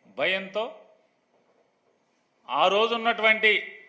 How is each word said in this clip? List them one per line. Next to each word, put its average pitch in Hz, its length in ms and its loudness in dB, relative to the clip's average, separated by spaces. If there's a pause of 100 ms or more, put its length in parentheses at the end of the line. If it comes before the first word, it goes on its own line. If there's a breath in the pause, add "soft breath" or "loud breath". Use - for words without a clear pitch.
భయంతో 190 580 -4 (1800)
ఆ 147 180 2
రోజున్నటువంటి 220 1200 0